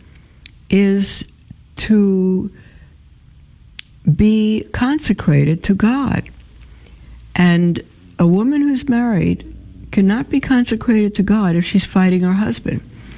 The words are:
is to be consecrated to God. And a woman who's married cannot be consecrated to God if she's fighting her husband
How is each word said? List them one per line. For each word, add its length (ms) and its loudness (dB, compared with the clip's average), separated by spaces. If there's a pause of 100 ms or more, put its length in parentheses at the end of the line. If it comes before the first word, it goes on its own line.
(680)
is 560 0 (520)
to 720 0 (1700)
be 560 2
consecrated 960 0
to 100 2
God. 540 -2 (1040)
And 460 2 (360)
a 80 2
woman 360 2
who's 260 -2
married 580 -2 (460)
cannot 380 0
be 100 -2
consecrated 760 0
to 80 0
God 340 0
if 80 0
she's 180 0
fighting 380 0
her 100 0
husband 500 -4 (360)